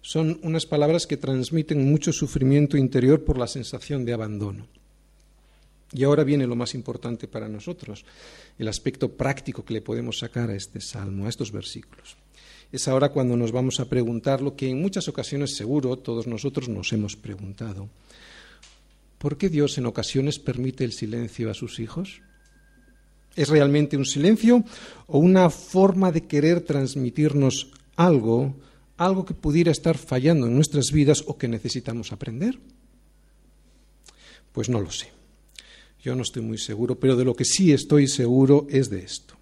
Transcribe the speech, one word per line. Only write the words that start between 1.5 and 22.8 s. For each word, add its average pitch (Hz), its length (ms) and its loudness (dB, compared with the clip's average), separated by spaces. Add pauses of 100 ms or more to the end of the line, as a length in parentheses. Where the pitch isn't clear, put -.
mucho 156 220 2
sufrimiento 139 640 2
interior 135 480 4
por 127 140 2
la 120 80 -2
sensación 131 580 -8
de 120 80 -4
abandono. 104 540 -8 (1300)
Y 131 120 -2
ahora 143 200 4
viene 139 220 0
lo 120 100 -4
más 120 180 -6
importante 120 520 -10
para 110 220 -10
nosotros, 107 560 -14 (540)
el 110 100 -6
aspecto 117 440 -6
práctico 135 520 -6
que 113 100 -8
le 107 60 -6
podemos 117 380 -8
sacar 117 320 -6
a 98 60 -6
este - 240 -14
salmo, 98 460 -10
a - 20 -6
estos 113 240 -8
versículos. - 640 -16 (580)
Es 131 140 -4
ahora 135 220 2
cuando 127 260 0
nos 117 160 0
vamos 127 260 -2
a 120 100 -4
preguntar 123 540 -2
lo 139 140 -4
que 131 120 -4
en 131 140 -4
muchas 196 240 -4
ocasiones 139 480 -6
seguro 127 420 -2
todos 117 300 -6
nosotros 120 420 -6
nos 98 240 -6
hemos 104 220 -2
preguntado. 98 760 -12 (1300)
¿Por 147 200 -4
qué 196 100 -2
Dios 147 300 0
en 123 80 -2
ocasiones 131 540 -2
permite 127 420 -4
el 120 80 -2
silencio 113 600 -6
a - 20 -6
sus - 240 -10
hijos? 117 420 -10 (1160)